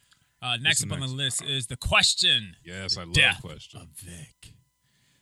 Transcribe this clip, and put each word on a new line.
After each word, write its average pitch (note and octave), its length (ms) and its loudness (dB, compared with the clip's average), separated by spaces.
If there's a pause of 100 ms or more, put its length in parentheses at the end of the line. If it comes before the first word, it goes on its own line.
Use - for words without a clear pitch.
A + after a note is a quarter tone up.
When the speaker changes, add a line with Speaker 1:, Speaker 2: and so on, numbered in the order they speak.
(420)
Speaker 1:
Uh, B2 120 -2
Speaker 2:
What's A#2+ 100 -4
Speaker 1:
next D#3+ 160 6
Speaker 2:
the - 80 0
Speaker 1:
up - 60 -4
on C#3 80 -2
the C3 40 -2
Speaker 2:
next C3 120 -4
Speaker 1:
list C#3 240 -2
Speaker 2:
one? C#3+ 100 -6
Speaker 1:
is C3+ 160 -2
The B2 100 -8
Question. C#3+ 760 2 (100)
Speaker 2:
Yes, F#2 300 -4
Speaker 1:
The F#2+ 60 -4
Speaker 2:
I - 20 -10
love E2+ 100 -8
Speaker 1:
Death B2 280 4
Speaker 2:
Question. E2+ 400 -14
Speaker 1:
of E2+ 80 -20
Vic. - 640 -18 (680)